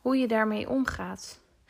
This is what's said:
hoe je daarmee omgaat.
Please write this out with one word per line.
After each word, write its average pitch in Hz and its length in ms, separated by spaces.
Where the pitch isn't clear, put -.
hoe 262 160
je 254 100
daarmee 214 420
omgaat. 220 680